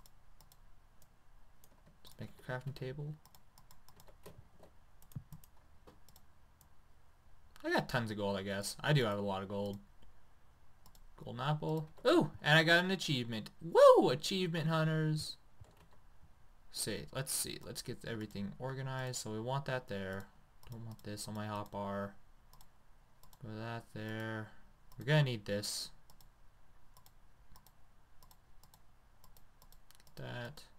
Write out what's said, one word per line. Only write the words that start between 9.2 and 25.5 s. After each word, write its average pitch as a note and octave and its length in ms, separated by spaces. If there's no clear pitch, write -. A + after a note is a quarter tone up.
lot G2 180
of G2 80
gold. G2+ 300
Golden A#2 240
apple. D#3 480
Ooh, C#4 240
and D3+ 160
I E3 40
got E3+ 200
an F#3 80
achievement. A#2+ 580
Woo! F#4+ 480
Achievement E3 580
hunters. D#3 680
See, - 400
let's C3+ 200
see. - 320
Let's G2+ 180
get - 240
everything G#2+ 540
organized. C3 640
So A2 100
we A2 80
want C3 260
that B2+ 220
there. G2 380
Don't A2+ 160
want A2+ 180
this G#2 240
on G#2+ 60
my G#2+ 140
hotbar. G2+ 640
Go A2 80
that A#2 340
there. A2 560
We're G#2+ 60
gonna D3+ 180
need A#2+ 220
this. - 440